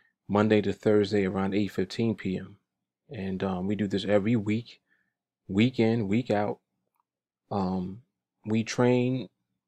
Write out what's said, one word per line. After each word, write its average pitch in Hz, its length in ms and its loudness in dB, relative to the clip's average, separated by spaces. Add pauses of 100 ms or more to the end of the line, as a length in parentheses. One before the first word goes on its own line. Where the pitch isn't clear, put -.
(300)
Monday 104 320 4
to 98 100 0
Thursday 104 540 2
around 98 280 -2
eight 101 180 0
fifteen 110 440 -2
P 92 220 -4
M. 98 180 -14 (580)
And, 95 300 -6
um, 92 240 -4
we 104 80 -2
do 101 120 -2
this 95 180 -4
every 104 320 2
week, 107 420 -4 (720)
week 107 320 2
in, 113 260 2
week 110 240 0
out. 104 280 -2 (920)
Um, 95 520 -4 (420)
we 110 180 0
train, 123 640 0 (400)